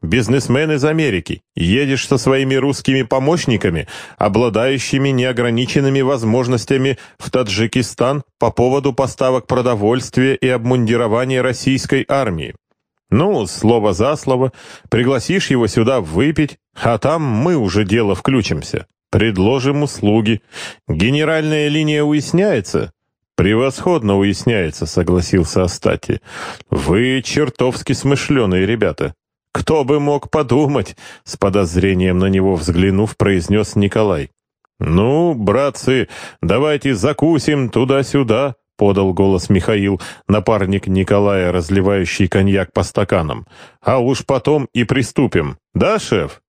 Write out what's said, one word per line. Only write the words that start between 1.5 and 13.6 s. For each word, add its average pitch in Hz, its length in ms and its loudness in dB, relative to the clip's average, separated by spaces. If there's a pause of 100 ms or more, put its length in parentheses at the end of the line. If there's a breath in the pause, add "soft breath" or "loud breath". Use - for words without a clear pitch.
едешь 131 520 0
со 135 120 2
своими 135 380 2
русскими 135 460 0
помощниками, 127 840 0 (320 loud breath)
обладающими 120 920 0
неограниченными 123 920 0
возможностями, 127 960 0 (200 loud breath)
в - 120 -12
Таджикистан 123 920 -2 (160)
по 117 120 2
поводу 131 420 0
поставок 127 540 0
продовольствия 123 880 0
и - 140 -2
обмундирования 120 960 0
российской 127 640 -2
армии. 95 480 -4 (560)
Ну, 156 360 2
слово 107 480 0